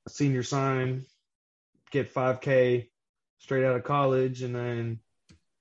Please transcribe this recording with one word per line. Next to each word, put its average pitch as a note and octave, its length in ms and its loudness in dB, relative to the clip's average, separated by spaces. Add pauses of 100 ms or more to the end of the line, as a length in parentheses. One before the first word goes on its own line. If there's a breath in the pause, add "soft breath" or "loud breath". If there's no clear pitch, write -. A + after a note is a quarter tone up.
a - 40 -14
senior C3+ 320 0
sign, C3 640 -2 (880)
get C3 180 -2
five B2+ 300 0
K B2 500 4 (480)
straight C3 260 0
out B2+ 120 2
of B2 80 -4
college, C3 580 0
and B2 140 -6
then A#2 440 -4 (600)